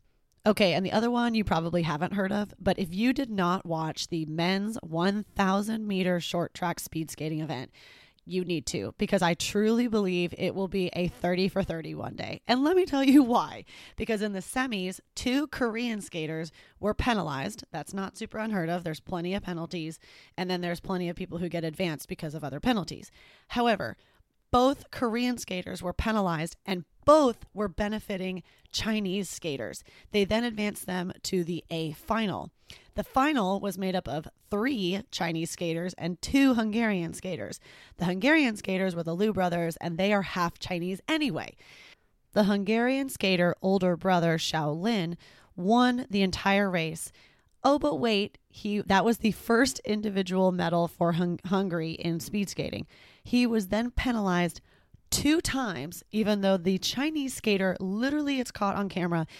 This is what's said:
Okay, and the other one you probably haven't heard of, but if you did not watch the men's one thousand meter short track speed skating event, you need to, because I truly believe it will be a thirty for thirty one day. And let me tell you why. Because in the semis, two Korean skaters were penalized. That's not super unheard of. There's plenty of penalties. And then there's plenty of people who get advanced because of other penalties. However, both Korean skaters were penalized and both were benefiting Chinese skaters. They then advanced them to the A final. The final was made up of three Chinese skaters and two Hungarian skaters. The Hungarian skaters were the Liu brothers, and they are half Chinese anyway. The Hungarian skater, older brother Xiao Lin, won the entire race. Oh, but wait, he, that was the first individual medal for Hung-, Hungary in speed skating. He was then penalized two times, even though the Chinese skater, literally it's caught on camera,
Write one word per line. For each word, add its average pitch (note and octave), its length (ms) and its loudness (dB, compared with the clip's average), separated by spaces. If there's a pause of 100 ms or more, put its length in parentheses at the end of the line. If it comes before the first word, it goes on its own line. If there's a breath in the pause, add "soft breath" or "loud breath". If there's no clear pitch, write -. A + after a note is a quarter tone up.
(480)
Okay, G3 260 6
and F3+ 120 2
the - 60 -4
other A3+ 180 2
one A#3+ 240 2
you A3 100 2
probably E3+ 380 0
haven't D#3+ 320 -2
heard G3 180 0
of, G#3 280 -2
but G3 180 2
if E3+ 160 -4
you A3+ 200 2
did B3+ 180 -4
not F#3 340 2
watch D#3+ 440 -4
the D#3+ 160 -2
men's F#3+ 580 0
one F#3 420 0 (100)
thousand G#3 520 0
meter F#3 320 0
short E3+ 340 -4
track F3 260 -4
speed - 300 -8
skating D#3 300 -6
event, C#3+ 320 -6 (560 loud breath)
you F3+ 180 -2
need E3 220 -4
to, G#2 320 -4
because G3+ 240 2
I E3+ 100 4
truly A3+ 540 2
believe F#3 500 0
it F#3 160 0
will F#3+ 140 -2
be F3+ 260 -2
a F3+ 140 0
thirty F3+ 400 0
for G3 160 0
thirty D#3 320 -6
one - 200 -8
day. - 320 -10
And B3+ 160 4
let D#4+ 120 6
me F4+ 100 6
tell C#4 180 2
you C#4 200 10
why. A3 420 0 (300 loud breath)
Because A3 260 -2
in G#3 120 -4
the F#3+ 60 -6
semis, G3 600 -4 (160)
two C#4 320 0
Korean A#3 520 -2
skaters D#3+ 520 -6 (280 soft breath)
were G#3 140 0
penalized. F#3+ 800 -2
That's D3 240 -10
not G3 200 -6
super A3 220 -12
unheard G#3 320 -2
of. F3 140 -2
There's D#3 160 -6
plenty F3 340 -6
of G3+ 80 -4
penalties. E3 560 -8 (400 loud breath)
And F3+ 100 -4
then F3+ 140 -2
there's F3 180 -4
plenty F3+ 300 -4
of F3 60 -4
people F3 240 -8
who F3 100 -4
get E3 140 -4
advanced D#3+ 440 -4
because D3 280 -8
of D3+ 80 -10
other C#3 160 -8
penalties. - 500 -2 (380 soft breath)
However, A#3 500 0 (540 soft breath)
both B3+ 380 4
Korean A#3+ 480 -2
skaters F3+ 460 -8
were F3+ 80 -4
penalized F3+ 640 0 (100)
and F3+ 200 -4 (180)
both C#4+ 500 6
were G3+ 140 -2
benefiting F#3 760 -4 (300 soft breath)
Chinese G3+ 580 -2
skaters. B2+ 540 -6 (280 soft breath)
They G#3 120 4
then G#3+ 200 2
advanced G#3+ 440 -4
them F3+ 240 -4 (120)
to F3+ 200 0
the E3+ 260 -6
A D#3+ 220 -4
final. G3 600 -4 (440 loud breath)
The D3+ 80 -4
final B3 560 2
was G3 180 -6
made F#3+ 180 -2
up F3+ 120 -4
of D3 200 -6 (220)
three G#3 520 0 (100)
Chinese E3 400 -4
skaters E3+ 460 -4
and F3 240 -6
two C#4 320 4
Hungarian G#3+ 600 0
skaters. - 460 -8 (380 loud breath)
The F3 80 -2
Hungarian A3+ 500 4
skaters F#3 400 -2
were E3+ 80 -4
the E3 120 -4
Liu G#3 180 2
brothers, E3+ 440 0
and E3 200 -6
they G3 160 2
are G3+ 80 2
half E3+ 360 -2
Chinese F3+ 500 -6
anyway. C#4 480 -2 (760 loud breath)
The G3+ 140 4
Hungarian A3+ 640 2
skater, F3+ 520 2
older F#3 360 2
brother E3+ 400 2
Xiao D#3 420 -2
Lin, F3 380 -2 (380 soft breath)
won B3 540 4
the G3 120 2
entire G3 480 2
race. E3 420 -4 (520 soft breath)
Oh, - 140 6
but F#3+ 180 0
wait, G3+ 420 0 (120)
he, G#3 320 -4
that F#3+ 240 4
was A#3 120 4
the A3 140 2
first B3 480 2
individual F#3+ 720 0
medal E3+ 360 2
for E3+ 260 0
Hung-, F3 320 0
Hungary F3 460 0
in E3+ 280 -4
speed G3+ 300 -4
skating. - 380 -6 (360 soft breath)
He B3 220 2
was A3 220 0
then A3 240 -2
penalized F#3 720 0 (480 soft breath)
two D4+ 300 2
times, F#3+ 720 -4
even G#3 300 2
though F#3+ 160 4
the F#3 200 2
Chinese C#4 560 -2
skater, F#3+ 460 0
literally C4+ 600 0
it's A#3+ 120 -4
caught G3 240 -2
on G3 140 -2
camera, E3+ 360 0 (140 loud breath)